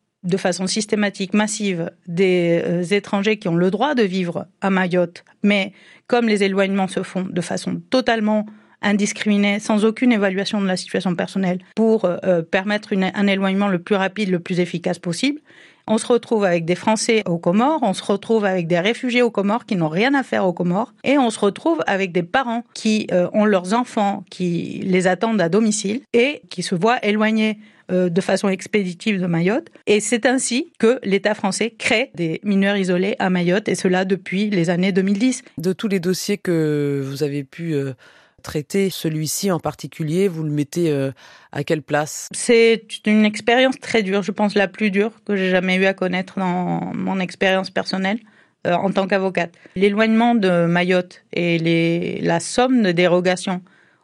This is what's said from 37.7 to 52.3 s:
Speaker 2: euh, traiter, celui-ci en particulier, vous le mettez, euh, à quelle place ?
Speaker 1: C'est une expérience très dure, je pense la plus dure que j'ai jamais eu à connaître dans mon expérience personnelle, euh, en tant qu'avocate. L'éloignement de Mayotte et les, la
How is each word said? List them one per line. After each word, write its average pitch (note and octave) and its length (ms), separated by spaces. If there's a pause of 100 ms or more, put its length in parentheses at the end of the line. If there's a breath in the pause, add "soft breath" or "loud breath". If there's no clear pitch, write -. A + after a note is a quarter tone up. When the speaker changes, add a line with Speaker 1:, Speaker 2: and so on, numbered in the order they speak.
Speaker 2:
euh, C#3 180 (500 soft breath)
traiter, F#3+ 460
celui-ci D#3 600
en E3 80
particulier, D#3+ 720
vous D#3+ 160
le D3+ 60
mettez, D3 400
euh, C3+ 220 (400 loud breath)
à C#3+ 100
quelle D#3+ 200
place ? - 500
Speaker 1:
C'est A3+ 540 (200)
une G#3+ 200
expérience B3 520
très - 240
dure, G3 200
je G3+ 100
pense G#3 220
la G3 140
plus G#3+ 220
dure G3+ 220 (140)
que G#3 100
j'ai F#3 140
jamais F#3 260
eu F#3+ 80
à F#3+ 80
connaître F#3 460
dans F3+ 560
mon F#3+ 260
expérience F#3+ 480
personnelle, F#3+ 500 (480 soft breath)
euh, F3 80
en F3+ 180
tant F#3+ 140
qu'avocate. F#3 460 (240 loud breath)
L'éloignement A3 580
de F#3 300
Mayotte F3+ 580 (120)
et E3+ 240
les, E3 640
la E3+ 180